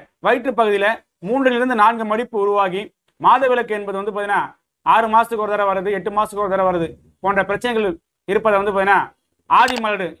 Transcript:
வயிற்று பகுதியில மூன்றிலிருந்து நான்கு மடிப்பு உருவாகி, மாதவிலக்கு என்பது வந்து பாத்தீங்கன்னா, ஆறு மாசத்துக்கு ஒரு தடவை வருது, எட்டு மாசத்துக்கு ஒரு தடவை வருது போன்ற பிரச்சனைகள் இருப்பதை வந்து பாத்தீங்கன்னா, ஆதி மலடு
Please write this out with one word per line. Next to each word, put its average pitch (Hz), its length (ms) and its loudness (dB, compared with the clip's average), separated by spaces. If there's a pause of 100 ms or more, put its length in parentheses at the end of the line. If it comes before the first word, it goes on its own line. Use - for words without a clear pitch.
(200)
வயிற்று 247 320 0
பகுதியில 202 340 0 (360)
மூன்றிலிருந்து 247 540 0
நான்கு 226 280 2
மடிப்பு 220 360 -4
உருவாகி, 196 420 0 (380)
மாதவிலக்கு 240 540 2
என்பது 202 240 -6
வந்து 208 160 -6
பாத்தீங்கன்னா, 202 260 -2 (460)
ஆறு 214 220 4
மாசத்துக்கு 220 360 2
ஒரு 202 100 -2
தடவை 202 160 0
வருது, 190 220 -2
எட்டு 190 180 -4
மாசத்துக்கு 208 340 -2
ஒரு 185 100 -2
தடவை 190 140 2
வருது 175 200 0 (320)
போன்ற 196 240 0
பிரச்சனைகள் 214 420 -2 (420)
இருப்பதை 214 300 2
வந்து 202 160 -2
பாத்தீங்கன்னா, 196 240 2 (520)
ஆதி 240 300 4
மலடு 208 260 -4 (140)